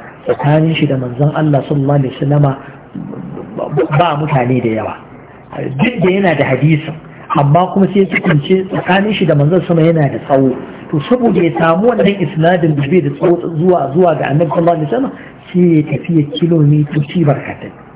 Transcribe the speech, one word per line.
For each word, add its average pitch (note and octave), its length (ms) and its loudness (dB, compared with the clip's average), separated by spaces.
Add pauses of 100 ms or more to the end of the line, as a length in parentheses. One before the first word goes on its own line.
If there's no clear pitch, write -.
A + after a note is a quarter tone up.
(260)
tsakanin D#3 480 2
shi D3+ 120 0
da C#3+ 100 0
manzon B2+ 400 -2
Allah D3+ 320 2
sallallahu C#3+ 320 0
alaihi B2+ 160 -2
wasallama D3 340 2 (1500)
ba E3 180 2
mutane C3 440 0
da A#2 80 0
yawa. G#2+ 260 -4 (880)
Duk B3 220 0
da F#3 80 2
yana F#3 240 2
da C#3+ 100 0
hadisin, C#3 500 0 (440)
amma D#3 340 2
kuma G3 200 2
sai G3+ 120 2
ya - 160 -2
kasance F#3 480 0
tsakanin F#3+ 460 0
shi F#3 120 0
da D#3+ 80 4
manzon D3+ 320 2
sama E3 160 2
yana D#3+ 260 4
da A2+ 180 -6
tsawo. C3+ 240 2 (400)
To D3+ 180 -2
saboda A#3 340 2
ya D#3+ 160 2
samu E3+ 300 2
wannan G#3+ 200 2 (120)
isnadin D#3+ 560 0
da C#3+ 120 -2
bai F3 120 4
da C#3+ 100 0
tsawo E3+ 260 0 (200)
zuwa, D#3+ 380 2
zuwa F3 220 4
ga C#3 120 -4
Annabi D3+ 220 0
sallallahu E3+ 260 2
alaihi D3+ 160 -4
wasallam, B3+ 200 -2 (400)
sai F3 240 4
ya D3+ 60 4
tafi D3+ 360 -4
ya D3+ 40 4 (140)
kilomitoci D#3 880 2
barkatai. - 480 -4 (240)